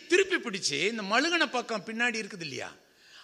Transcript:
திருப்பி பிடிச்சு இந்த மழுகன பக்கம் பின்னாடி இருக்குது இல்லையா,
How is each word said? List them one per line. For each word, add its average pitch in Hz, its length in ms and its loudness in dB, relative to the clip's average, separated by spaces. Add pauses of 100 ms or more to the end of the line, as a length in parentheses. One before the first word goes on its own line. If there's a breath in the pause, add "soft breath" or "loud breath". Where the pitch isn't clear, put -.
திருப்பி 370 320 4
பிடிச்சு 165 480 -2
இந்த 220 180 -2
மழுகன 294 440 4
பக்கம் 226 380 -4
பின்னாடி 226 320 0
இருக்குது 196 280 -8
இல்லையா, 117 240 -6 (540 loud breath)